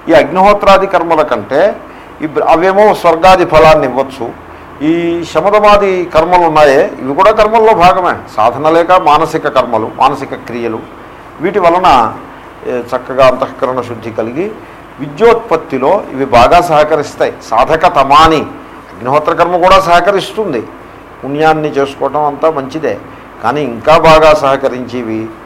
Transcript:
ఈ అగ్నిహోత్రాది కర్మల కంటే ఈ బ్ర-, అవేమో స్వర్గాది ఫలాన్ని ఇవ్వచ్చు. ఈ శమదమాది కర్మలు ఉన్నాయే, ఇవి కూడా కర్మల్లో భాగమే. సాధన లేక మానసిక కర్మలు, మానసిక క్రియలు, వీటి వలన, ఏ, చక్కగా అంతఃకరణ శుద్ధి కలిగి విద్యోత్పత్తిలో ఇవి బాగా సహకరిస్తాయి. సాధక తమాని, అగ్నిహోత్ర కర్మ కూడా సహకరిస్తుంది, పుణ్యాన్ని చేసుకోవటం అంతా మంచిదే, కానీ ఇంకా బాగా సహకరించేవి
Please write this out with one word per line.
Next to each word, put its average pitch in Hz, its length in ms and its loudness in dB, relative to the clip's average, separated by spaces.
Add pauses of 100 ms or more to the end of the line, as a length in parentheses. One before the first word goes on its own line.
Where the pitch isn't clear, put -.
(100)
ఈ 165 40 4
అగ్నిహోత్రాది 190 720 2
కర్మల 170 360 0
కంటే 135 540 -2 (460)
ఈ 156 40 -4
బ్ర-, 151 180 -4
అవేమో 190 500 2
స్వర్గాది 175 500 2
ఫలాన్ని 156 420 4
ఇవ్వచ్చు. 123 640 -8 (340)
ఈ 170 420 -2
శమదమాది 202 800 2
కర్మలు 170 420 0
ఉన్నాయే, 151 540 2
ఇవి 131 140 -6
కూడా 190 160 2
కర్మల్లో 214 440 2
భాగమే. 175 440 2 (180)
సాధన 123 340 0
లేక 165 220 2
మానసిక 156 560 0
కర్మలు, 117 480 -2
మానసిక 139 380 -4
క్రియలు, 117 440 -8 (640)
వీటి 190 180 -4
వలన, 165 560 2 (520)
ఏ, 123 140 -4
చక్కగా 127 460 -2
అంతఃకరణ 127 540 -2
శుద్ధి 113 300 -10
కలిగి 123 420 -6 (480)
విద్యోత్పత్తిలో 160 1000 -2 (100)
ఇవి 131 120 -4
బాగా 123 360 4
సహకరిస్తాయి. 151 720 0 (100)
సాధక 143 520 0
తమాని, 151 460 4 (560)
అగ్నిహోత్ర 151 360 -2
కర్మ 170 240 0
కూడా 180 240 4
సహకరిస్తుంది, 175 840 -2 (580)
పుణ్యాన్ని 151 440 0
చేసుకోవటం 139 560 -4
అంతా 147 260 -2
మంచిదే, 135 480 -6 (440)
కానీ 135 200 -2
ఇంకా 131 360 0
బాగా 156 360 4
సహకరించేవి 123 920 -4 (200)